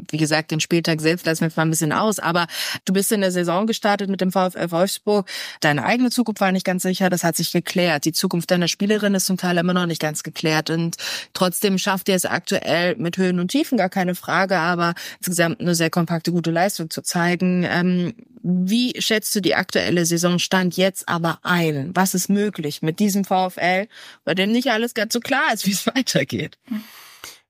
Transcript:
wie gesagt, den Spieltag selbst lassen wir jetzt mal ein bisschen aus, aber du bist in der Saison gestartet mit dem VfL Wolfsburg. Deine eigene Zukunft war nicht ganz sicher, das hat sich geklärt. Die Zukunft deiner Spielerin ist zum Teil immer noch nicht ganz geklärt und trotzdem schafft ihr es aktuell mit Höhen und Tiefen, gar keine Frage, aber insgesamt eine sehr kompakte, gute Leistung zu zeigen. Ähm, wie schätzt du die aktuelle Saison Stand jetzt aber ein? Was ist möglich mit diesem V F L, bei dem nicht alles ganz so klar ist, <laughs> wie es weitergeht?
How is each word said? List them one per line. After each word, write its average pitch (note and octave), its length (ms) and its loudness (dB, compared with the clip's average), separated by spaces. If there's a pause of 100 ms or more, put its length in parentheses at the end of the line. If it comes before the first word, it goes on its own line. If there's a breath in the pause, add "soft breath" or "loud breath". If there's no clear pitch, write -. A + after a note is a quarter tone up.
wie D#3 80 -4
gesagt, D#3 340 0
den D#3 80 0
Spieltag E3 420 2
selbst D#3+ 240 0
lassen E3 160 0
wir E3+ 60 2
jetzt D#3+ 100 -4
mal D#3+ 60 2
ein D#3+ 80 2
bisschen D#3 200 0
aus, G#3 280 0
aber E3+ 280 0 (380 loud breath)
du F#3+ 80 0
bist G3 180 0
in G#3 100 0
der F#3+ 100 2
Saison F3+ 360 0
gestartet G#3 420 0
mit F#3+ 120 -2
dem F#3 100 2
VfL F#3 400 0
Wolfsburg. G3 560 0 (320 loud breath)
Deine D3 240 2
eigene A#3+ 280 2
Zukunft A3+ 300 0
war F#3+ 100 4
nicht F#3 140 0
ganz F3+ 180 -2
sicher, F#3 260 0
das F3 140 0
hat E3 120 0
sich - 160 -4
geklärt. E3+ 540 0
Die E3 80 0
Zukunft F#3 380 0
deiner F3 160 2
Spielerin G3+ 480 0
ist F#3 100 0
zum F#3 120 0
Teil F3+ 200 0
immer F3+ 160 2
noch F3+ 140 0
nicht D#3+ 140 -4
ganz D3+ 220 -4
geklärt D#3 460 -2
und E3 260 -2 (380 loud breath)
trotzdem F#3+ 440 0
schafft F#3+ 300 -2
ihr F#3+ 80 4
es F3+ 100 0
aktuell E3+ 720 0
mit E3+ 200 -4
Höhen F3+ 220 2
und F3+ 100 -2
Tiefen, C#4 280 0
gar F#3 120 2
keine F3+ 260 0
Frage, F#3 420 0
aber E3+ 360 2 (240 loud breath)
insgesamt F3 420 0
eine F3 140 0
sehr E3 160 2
kompakte, E3 420 -2
gute E3 200 0
Leistung E3+ 380 -2
zu - 120 -10
zeigen. F3 680 0
Ähm, F3 460 0 (300)
wie F#3 560 0
schätzt G#3+ 360 0
du G#3+ 40 0
die E3+ 160 2
aktuelle F3 500 2
Saison E3+ 340 2
Stand F#3 360 0
jetzt F#3 320 0
aber E3 360 -2
ein? D#3+ 500 0
Was F#3 220 2
ist F3+ 120 -2
möglich G3 540 0
mit D#3+ 180 -2
diesem G3+ 240 2
V F#3 240 2
F F3+ 100 -8
L, F#3 300 0 (360 loud breath)
bei D#3 100 0
dem G3 180 0
nicht B3 200 2
alles A3+ 240 0
ganz A3 180 -2
so A#3+ 60 0
klar C4+ 340 0
ist, G3+ 120 -4
<laughs> - 20 2
wie G3+ 40 2
es F#3 140 -2
weitergeht? D#3 720 -2 (920 loud breath)